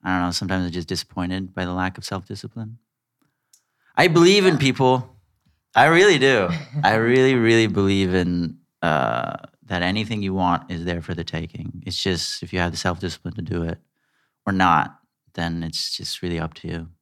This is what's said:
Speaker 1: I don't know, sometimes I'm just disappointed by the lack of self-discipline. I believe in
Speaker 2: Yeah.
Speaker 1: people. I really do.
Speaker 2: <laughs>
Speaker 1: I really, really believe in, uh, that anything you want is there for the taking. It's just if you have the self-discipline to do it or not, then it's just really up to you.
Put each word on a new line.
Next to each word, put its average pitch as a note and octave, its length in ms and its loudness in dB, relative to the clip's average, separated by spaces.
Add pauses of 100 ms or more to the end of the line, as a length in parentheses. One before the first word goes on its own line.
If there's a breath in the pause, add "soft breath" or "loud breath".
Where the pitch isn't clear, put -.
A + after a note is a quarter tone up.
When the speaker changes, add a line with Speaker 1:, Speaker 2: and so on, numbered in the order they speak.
Speaker 1:
I F#2 80 -6
don't F2+ 140 0
know, F2+ 40 -2
sometimes F2+ 360 -4
I'm F2 40 -6
just E2+ 180 -8
disappointed F#2 680 -8
by F#2 80 -4
the F2+ 80 -6
lack F#2 260 -4
of F#2+ 60 -18
self-discipline. G#2 760 -12 (1160)
I E3+ 100 4
believe F3+ 400 6
in F3+ 80 4
Speaker 2:
Yeah. C#3+ 60 0
Speaker 1:
people. C3 560 2 (580)
I B2 120 6
really E3+ 340 6
do. B2 280 4 (180)
Speaker 2:
<laughs> C#3+ 180 -6
Speaker 1:
I G#2 100 4
really, B2+ 400 4
really A2+ 320 4
believe G2 480 2
in, F2 440 0 (220)
uh, B1+ 580 -2 (280)
that F#2 160 -4
anything G#2 400 -2
you F#2+ 120 -4
want F2 360 -2
is E2+ 140 -6
there F2 180 -4
for E2+ 120 -6
the E2 100 -6
taking. E2 600 -10
It's - 160 -8
just - 440 -4
if F2+ 80 -12
you F2+ 80 -2
have F2 100 0
the E2 80 -8
self-discipline F2+ 560 -6
to E2 80 -10
do E2+ 220 -6
it E2 140 -6 (680)
or G2+ 60 -2
not, F2+ 460 2 (360)
then E2+ 280 -6
it's - 320 -8
just - 280 -12
really F2 180 -6
up E2 140 -8
to - 140 -14
you. E2 200 -10 (140)